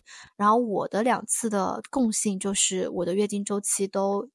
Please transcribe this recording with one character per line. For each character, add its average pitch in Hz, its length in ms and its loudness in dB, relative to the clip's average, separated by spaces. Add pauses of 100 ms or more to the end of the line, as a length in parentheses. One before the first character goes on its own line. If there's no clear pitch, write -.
(380)
然 208 100 4
后 220 100 8
我 220 300 0
的 190 140 -2
两 226 240 2
次 - 240 -2
的 202 400 0
共 247 220 2
性 202 280 -2
就 196 140 -2
是 185 360 0
我 180 140 -2
的 175 120 0
月 208 120 2
经 202 160 -4
周 202 160 -2
期 202 280 -2
都 202 480 -2